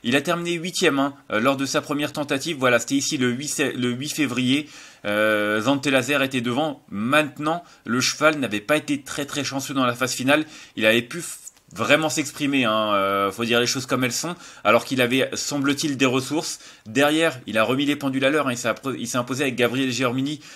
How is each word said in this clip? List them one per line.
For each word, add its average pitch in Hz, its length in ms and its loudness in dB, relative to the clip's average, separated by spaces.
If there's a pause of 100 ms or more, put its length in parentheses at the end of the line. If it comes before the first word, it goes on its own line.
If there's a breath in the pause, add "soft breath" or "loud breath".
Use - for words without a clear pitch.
Il 120 140 0
a 147 60 4
terminé 170 320 -2
huitième, 170 440 0
hein, 139 160 0 (180)
euh, 104 80 0
lors 135 180 2
de 135 100 -2
sa 151 120 -2
première 147 320 -4
tentative. 143 460 -4
Voilà, 123 220 4
c'était 139 160 -2
ici 139 220 -2
le 127 120 2
huit 139 200 -4
sé-, 131 240 -2
le 123 160 -2
huit 131 200 -6
février. 131 580 0 (380 loud breath)
Euh, 107 560 2
Zante 135 240 0
Laser 135 380 2
était 131 180 -2
devant. 135 480 -2
Maintenant, 143 720 -2 (220 loud breath)
le 120 160 0
cheval 151 380 2
n'avait 104 220 -2
pas 151 160 0
été 147 260 -4
très, - 220 -8
très 143 180 -6
chanceux 135 320 -6
dans 135 100 0
la 120 80 0
phase 123 200 -2
finale. 143 300 2 (320 loud breath)
Il 110 120 2
avait 117 160 6
pu - 160 -10
f-, - 180 -12 (340)
vraiment 143 380 2
s'exprimer, 139 560 0
hein, 110 300 2
euh, 98 360 2
faut 117 140 -4
dire 120 140 4
les 120 80 2
choses 127 180 -4
comme 131 180 0
elles 123 80 0
sont, 170 240 -6 (280 loud breath)
alors 113 220 6
qu'il 127 160 0
avait, 123 340 2
semble-t-il, 143 640 -2
des 131 100 4
ressources. 131 500 -2 (300 loud breath)
Derrière, 147 580 2
il 104 140 -2
a 110 40 4
remis 131 220 2
les 143 100 2
pendules 135 300 -2
à 135 60 4
l'heure, 147 160 0
hein, 123 60 -2
il 117 40 -4
s'est 117 120 -2
appro-, 117 260 -4
il 113 120 -8
s'est 127 120 -2
imposé 127 240 -2
avec 131 120 -2
Gabriel 123 360 2
Germini, 131 480 -2 (160 loud breath)